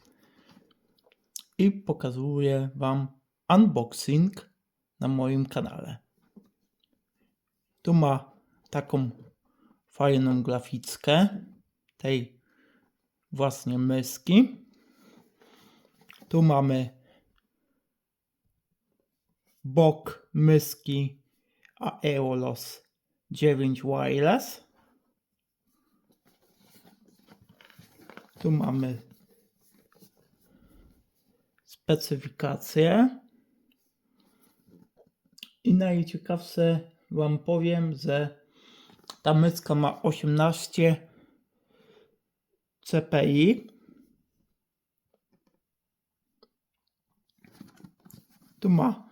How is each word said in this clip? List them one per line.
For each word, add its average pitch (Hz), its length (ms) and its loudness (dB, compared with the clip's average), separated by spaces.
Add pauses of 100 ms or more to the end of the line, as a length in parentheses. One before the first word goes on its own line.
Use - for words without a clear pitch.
(1600)
i 196 140 4
pokazuję 139 1040 -4
wam 135 320 -2 (420)
unboxing 170 1000 2 (500)
na 127 80 -4
moim 135 380 -2
kanale. - 600 -10 (1800)
Tu 170 120 0
ma 139 380 2 (380)
taką 135 400 -4 (800)
fajną 131 540 0
graficzkę 127 1000 -2 (520)
tej 131 440 -6 (880)
właśnie 135 460 -4
myski. 131 880 2 (1600)
Tu 165 120 2
mamy 139 600 2 (2500)
bok 156 720 0
myski 147 880 2 (580)
A - 220 -8
E 143 200 -2
O 127 300 -4
S - 320 -14 (480)
dziewięć 135 500 0
Wireless. 135 800 -2 (3750)
Tu 165 120 0
mamy 131 500 -2 (2750)
specyfikację. 156 1500 -2 (2500)
I 240 100 2
najciekawsze 170 1200 -2 (160)
wam 151 280 -2
powiem, 170 560 -2
że 147 500 -6 (760)
ta 156 120 2
myska 165 420 2
ma 147 260 0
osiemnaście 160 1080 0 (1700)
C 160 200 -2
P 147 280 0
I. 156 400 2 (4000)
Tu 208 100 0
ma 175 420 0